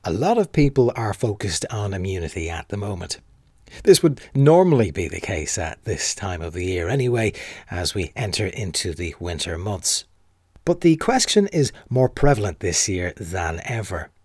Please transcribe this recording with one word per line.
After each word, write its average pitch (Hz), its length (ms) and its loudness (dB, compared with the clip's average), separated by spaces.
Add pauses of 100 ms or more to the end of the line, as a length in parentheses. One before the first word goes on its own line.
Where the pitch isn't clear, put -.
a - 80 -2
lot 156 240 0
of 208 160 0
people 131 420 4
are 107 200 -4
focused 98 560 -4
on 104 240 -4
immunity 90 560 -6
at - 180 -10
the 101 80 -6
moment. 98 420 -8 (640)
This 190 200 8
would 151 180 2 (140)
normally 147 560 6
be 80 180 -4
the 78 140 -8
case 78 340 -4
at 80 280 -6
this - 300 -4
time 90 280 -6
of 82 100 -8
the 90 140 -4
year 90 200 -2
anyway, 120 460 0 (380)
as 87 240 -4
we 92 200 -4
enter 104 340 -2
into 90 440 -4
the 82 260 -6
winter 85 380 -6
months. 98 480 -4 (640)
But 170 160 0
the 165 140 6
question 220 500 2
is 151 260 0 (160)
more 127 220 4
prevalent 107 500 2
this 90 300 0
year 90 260 -4
than 87 480 -6
ever. 98 460 -8 (140)